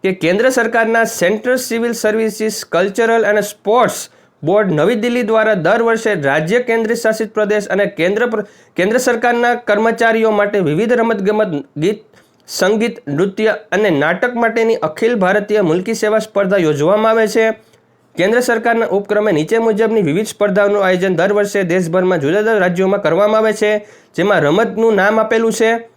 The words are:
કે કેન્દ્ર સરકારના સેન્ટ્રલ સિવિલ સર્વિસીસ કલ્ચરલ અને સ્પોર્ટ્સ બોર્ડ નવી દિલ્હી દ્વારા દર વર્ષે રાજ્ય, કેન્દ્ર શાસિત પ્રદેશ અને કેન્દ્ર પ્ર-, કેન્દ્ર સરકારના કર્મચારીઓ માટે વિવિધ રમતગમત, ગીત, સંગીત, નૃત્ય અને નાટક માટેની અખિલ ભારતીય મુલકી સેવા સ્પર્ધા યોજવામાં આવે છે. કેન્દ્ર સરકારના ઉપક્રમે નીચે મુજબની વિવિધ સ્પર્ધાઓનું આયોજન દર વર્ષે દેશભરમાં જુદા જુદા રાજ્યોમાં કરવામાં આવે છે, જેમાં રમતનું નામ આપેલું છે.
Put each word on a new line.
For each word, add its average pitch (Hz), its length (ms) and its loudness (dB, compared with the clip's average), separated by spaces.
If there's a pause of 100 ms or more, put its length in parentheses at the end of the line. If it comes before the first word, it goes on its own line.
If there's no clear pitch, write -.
કે 190 100 0
કેન્દ્ર 190 360 2
સરકારના 226 540 2
સેન્ટ્રલ 214 520 0
સિવિલ 233 380 -4
સર્વિસીસ 214 720 -2
કલ્ચરલ 220 600 0
અને 208 160 2
સ્પોર્ટ્સ - 680 -2 (340)
બોર્ડ 190 280 2
નવી 165 240 2
દિલ્હી 240 280 -2
દ્વારા 220 300 2
દર 196 300 2
વર્ષે 226 320 0
રાજ્ય, 156 440 0
કેન્દ્ર 226 360 -2
શાસિત 220 380 -2
પ્રદેશ 208 340 0
અને 196 180 0
કેન્દ્ર 202 420 -2
પ્ર-, 214 180 -4 (300)
કેન્દ્ર 208 220 0
સરકારના 240 580 0
કર્મચારીઓ 226 760 0
માટે 202 280 0
વિવિધ 185 340 0
રમતગમત, 214 640 0 (200)
ગીત, 196 280 -2 (440)
સંગીત, 214 460 0 (120)
નૃત્ય 196 440 -2 (200)
અને 202 180 0
નાટક 175 460 0
માટેની 226 400 0
અખિલ 226 400 -2
ભારતીય 202 460 0
મુલકી 190 320 -2
સેવા 220 260 0
સ્પર્ધા 202 380 -2
યોજવામાં 175 540 2
આવે 226 160 2
છે. 220 160 0 (720)
કેન્દ્ર 214 240 0
સરકારના 226 480 0
ઉપક્રમે 208 440 -2
નીચે 160 260 0
મુજબની 220 440 0
વિવિધ 180 260 -2
સ્પર્ધાઓનું 202 580 0
આયોજન 185 300 0
દર 190 180 0
વર્ષે 202 300 0
દેશભરમાં 180 560 0
જુદા 160 220 0
જુદા 220 160 0
રાજ્યોમાં 190 440 0
કરવામાં 208 400 2
આવે 214 120 0
છે, 214 180 0 (440)
જેમાં 190 260 2
રમતનું 208 540 2
નામ 208 240 2
આપેલું 226 340 0
છે. 226 180 2 (260)